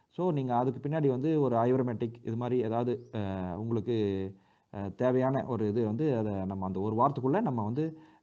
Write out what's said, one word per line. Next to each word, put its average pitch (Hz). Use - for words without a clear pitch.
So, 175
நீங்க 131
அதுக்கு 123
பின்னாடி 151
வந்து 147
ஒரு 123
ஐவர்மேட்டிக் 120
இது 113
மாதிரி 123
ஏதாவது, 120
அ, 113
உங்களுக்கு, 113
அ, 101
தேவையான 127
ஒரு 110
இது 117
வந்து 117
அதை 107
நம்ம 95
அந்த 95
ஒரு 107
வாரத்துக்குள்ள 139
நம்ம 127
வந்து, 151